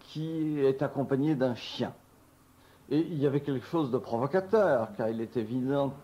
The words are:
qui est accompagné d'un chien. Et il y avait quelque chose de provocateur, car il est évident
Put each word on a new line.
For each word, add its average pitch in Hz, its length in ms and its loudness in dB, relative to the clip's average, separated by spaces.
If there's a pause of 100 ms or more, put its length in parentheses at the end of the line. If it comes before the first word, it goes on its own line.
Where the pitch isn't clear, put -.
qui 156 600 -4
est 135 220 2
accompagné 139 520 0
d'un 123 200 2
chien. - 380 -6 (960)
Et 151 120 2
il 170 180 -2
y 135 80 2
avait 143 140 2
quelque 135 260 -4
chose 156 240 0
de 123 80 2
provocateur, 135 1000 2
car 113 120 0
il 113 120 -2
est 110 160 -4
évident 131 560 0 (120)